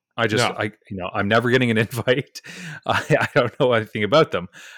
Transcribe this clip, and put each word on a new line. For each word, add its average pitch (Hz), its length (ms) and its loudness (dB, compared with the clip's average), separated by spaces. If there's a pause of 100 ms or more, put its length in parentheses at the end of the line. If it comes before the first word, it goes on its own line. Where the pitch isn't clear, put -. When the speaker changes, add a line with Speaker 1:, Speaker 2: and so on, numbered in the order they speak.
(200)
Speaker 1:
I 113 60 0
just, 110 180 0
Speaker 2:
No. 104 140 -2
Speaker 1:
I, 107 60 -4 (260)
you 98 80 -10
know, 90 160 -8
I'm 101 140 -2
never 117 240 2
getting 127 180 4
an 110 80 0
<laughs> - 0 -
invite. 120 640 -2 (460)
I, - 160 0 (180)
I - 140 -2
don't 123 240 0
know 127 140 4
anything 110 300 -2
about 143 280 4
them. 90 160 -4 (300)